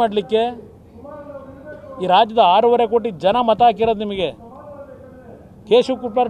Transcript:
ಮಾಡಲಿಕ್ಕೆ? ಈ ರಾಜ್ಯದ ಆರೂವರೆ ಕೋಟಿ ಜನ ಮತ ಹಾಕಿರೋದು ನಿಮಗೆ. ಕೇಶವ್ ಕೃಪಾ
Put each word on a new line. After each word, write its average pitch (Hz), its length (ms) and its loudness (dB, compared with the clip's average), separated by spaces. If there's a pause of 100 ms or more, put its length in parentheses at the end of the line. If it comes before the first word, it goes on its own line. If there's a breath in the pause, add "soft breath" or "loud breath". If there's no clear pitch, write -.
ಮಾಡಲಿಕ್ಕೆ? 214 400 -2 (1600)
ಈ 185 120 -6
ರಾಜ್ಯದ 220 280 4 (140)
ಆರೂವರೆ 240 380 4
ಕೋಟಿ 233 160 0 (140)
ಜನ 202 140 2 (120)
ಮತ 214 180 2
ಹಾಕಿರೋದು 220 380 0
ನಿಮಗೆ. 190 240 -4 (1400)
ಕೇಶವ್ 247 320 2
ಕೃಪಾ 247 280 -2